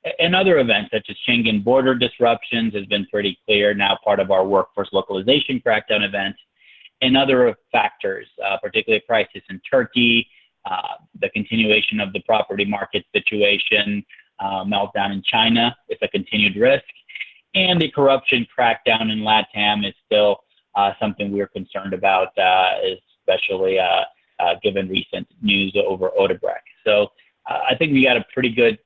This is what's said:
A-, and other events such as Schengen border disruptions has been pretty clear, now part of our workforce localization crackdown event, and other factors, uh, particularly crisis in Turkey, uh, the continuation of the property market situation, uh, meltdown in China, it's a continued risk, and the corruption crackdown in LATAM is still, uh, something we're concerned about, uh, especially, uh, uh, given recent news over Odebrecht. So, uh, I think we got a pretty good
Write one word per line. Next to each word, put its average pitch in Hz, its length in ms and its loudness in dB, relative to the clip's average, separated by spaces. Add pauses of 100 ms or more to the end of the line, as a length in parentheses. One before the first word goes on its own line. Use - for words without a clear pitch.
A-, 165 160 -8
and 175 140 2
other 185 240 4
events 107 320 0
such 110 180 -4
as 101 60 -12 (120)
Schengen 113 360 0
border 131 300 2
disruptions 117 800 -2
has 101 140 -6
been 101 240 -4
pretty 101 340 -2
clear, 104 300 2
now 98 280 0
part 101 160 2
of 98 120 0
our 95 140 4
workforce 98 480 -2
localization 123 720 -2
crackdown 107 400 0
event, 98 320 -4 (680)
and 131 140 2
other 127 400 4 (160)
factors, 104 560 -4 (160)
uh, 98 140 -4
particularly 104 500 -2
crisis 107 420 -2
in 95 200 -14
Turkey, 120 580 2 (380)
uh, 92 300 -6 (240)
the 98 100 -2
continuation 107 720 0
of 98 140 -6
the 95 80 -6
property 104 420 -2
market 101 480 -4
situation, 104 920 0 (360)
uh, 98 240 -6
meltdown 101 480 -4
in 98 100 -6
China, 117 540 0 (140)
it's - 120 -6
a 107 60 -2
continued 101 480 -2
risk, 127 300 2 (680)
and 180 240 2
the 156 120 0
corruption 135 560 2 (100)
crackdown 113 540 0
in 110 80 -4
LATAM 104 680 0
is 95 60 -8 (120)
still, 104 340 2 (360)
uh, 101 240 2
something 104 320 -4
we're 101 160 -2
concerned 98 460 -10
about, 95 440 0
uh, 92 340 4 (480)
especially, 95 580 -2
uh, 90 260 0 (360)
uh, 90 240 0
given 95 240 -2
recent 92 400 -6 (140)
news 98 340 0 (100)
over 92 320 -2
Odebrecht. - 460 -2 (220)
So, 104 260 2 (380)
uh, - 100 -4 (100)
I 131 60 0
think 160 160 -2
we 131 120 4
got 127 120 4
a 117 180 -2
pretty 123 160 -2
good 113 360 2